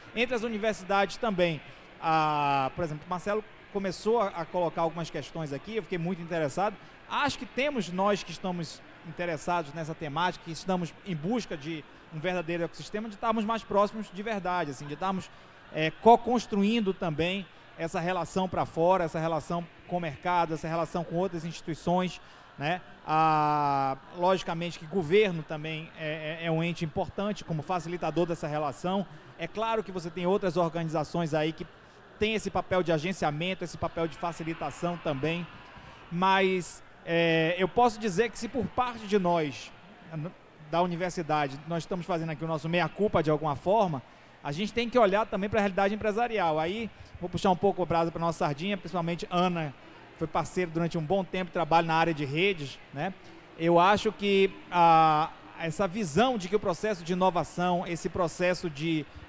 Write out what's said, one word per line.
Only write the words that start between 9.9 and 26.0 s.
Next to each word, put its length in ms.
temática, 500
que 80
estamos 400
em 80
busca 420
de 280
um 40
verdadeiro 460
ecossistema, 440
de 60
estarmos 300
mais 180
próximos 500
de 100
verdade, 480
assim, 160
de 80
estarmos, 360
é, 180
co-construindo 1000
também 540
essa 220
relação 480
pra 180
fora, 380
essa 140
relação 480
com 80
o 40
mercado, 540
essa 140
relação 340
com 140
outras 280
instituições, 760
né? 240
Ah, 880
logicamente 600
que 80
governo 560
também 560
é, 440